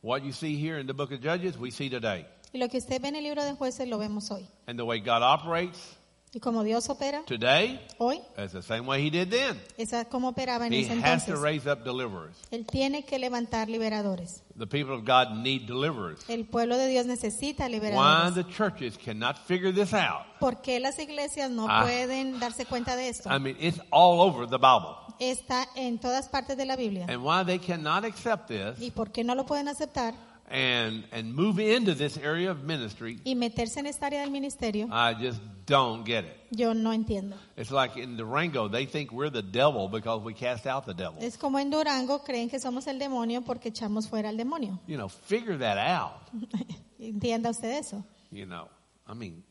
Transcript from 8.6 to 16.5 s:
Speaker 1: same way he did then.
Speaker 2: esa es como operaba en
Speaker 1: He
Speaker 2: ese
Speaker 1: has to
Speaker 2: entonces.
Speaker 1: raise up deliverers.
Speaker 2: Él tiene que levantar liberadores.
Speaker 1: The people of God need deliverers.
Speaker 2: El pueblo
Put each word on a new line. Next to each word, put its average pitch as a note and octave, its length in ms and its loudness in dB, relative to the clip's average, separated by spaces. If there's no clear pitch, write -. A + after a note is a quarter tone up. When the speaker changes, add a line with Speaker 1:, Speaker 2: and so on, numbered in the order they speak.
Speaker 1:
same A2+ 240 -2
way C3+ 160 2
he D3+ 80 2
did F3+ 220 0
then. B3 280 0
Speaker 2:
esa A3+ 240 -4
es A#3 80 -6
como B3+ 200 -2
operaba B3 380 -2
en A#3 60 0
Speaker 1:
He - 80 4
Speaker 2:
ese - 100 -2
Speaker 1:
has E3 240 4
to - 60 -2
Speaker 2:
entonces. D3+ 100 0
Speaker 1:
raise D3 260 0
up C#3+ 180 0
deliverers. G2+ 500 -4
Speaker 2:
Él A3+ 160 -8
tiene C#4 360 0
que C#4 140 -4
levantar A#3+ 500 -2
liberadores. G#3 760 -2
Speaker 1:
The A2+ 120 -8
people C#3 260 -2
of A2+ 120 -6
God B2 360 6
need B2+ 240 0
deliverers. A#2+ 540 -2
Speaker 2:
El A#3 160 -4
pueblo A#3 320 0